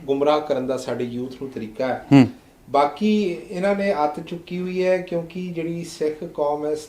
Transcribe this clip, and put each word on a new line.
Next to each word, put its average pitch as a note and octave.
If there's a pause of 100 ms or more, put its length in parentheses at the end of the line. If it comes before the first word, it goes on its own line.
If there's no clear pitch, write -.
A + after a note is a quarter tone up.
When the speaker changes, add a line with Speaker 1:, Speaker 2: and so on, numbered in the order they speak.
Speaker 1:
ਗੁੰਮਰਾਹ C#3+
ਕਰਨ C3
ਦਾ C3
ਸਾਡੇ B2
ਯੂਥ A#2+
ਨੂੰ C3+
ਤਰੀਕਾ A2
ਹੈ। -
Speaker 2:
ਹੂੰ। C3 (420)
Speaker 1:
ਬਾਕੀ F3 (140)
ਇਹਨਾਂ G3
ਨੇ G3
ਅੱਤ D3
ਚੁੱਕੀ E3+
ਹੋਈ F#3
ਹੈ, F#3
ਕਿਉਂਕਿ F3+
ਜਿਹੜੀ E3+
ਸਿੱਖ D#3
ਕੌਮ D3
ਹੈ, D3+ (140)